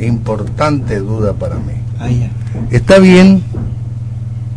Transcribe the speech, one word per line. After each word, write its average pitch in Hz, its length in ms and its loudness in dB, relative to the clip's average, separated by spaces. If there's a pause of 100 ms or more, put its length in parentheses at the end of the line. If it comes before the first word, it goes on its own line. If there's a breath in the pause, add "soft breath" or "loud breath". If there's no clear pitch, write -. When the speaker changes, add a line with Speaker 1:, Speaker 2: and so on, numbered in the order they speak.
Speaker 1:
importante 117 1000 -2
duda 104 340 -2
para 90 220 -6
mí. - 160 -6 (260)
Speaker 2:
Ah, 120 100 -6
ya. 123 220 0 (400 loud breath)
Speaker 1:
Está 190 300 4
bien 190 420 6 (1160)